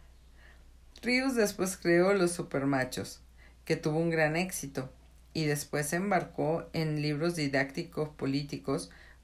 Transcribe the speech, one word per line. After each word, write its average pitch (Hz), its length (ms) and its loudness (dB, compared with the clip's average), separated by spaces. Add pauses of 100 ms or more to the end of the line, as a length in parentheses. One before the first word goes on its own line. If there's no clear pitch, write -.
(1040)
Ríos 254 320 0
después 202 440 0
creó 175 340 6
Los 202 200 4
Supermachos, 135 880 -2 (420)
que 160 120 0
tuvo 151 220 0
un 170 120 2
gran 160 260 2
éxito, 139 560 -4 (400)
y 160 120 -2
después 147 420 -2
se 175 100 -2
embarcó 170 760 0
en 156 280 -2
libros 151 360 0
didácticos 143 760 -2
políticos 135 800 -4 (340)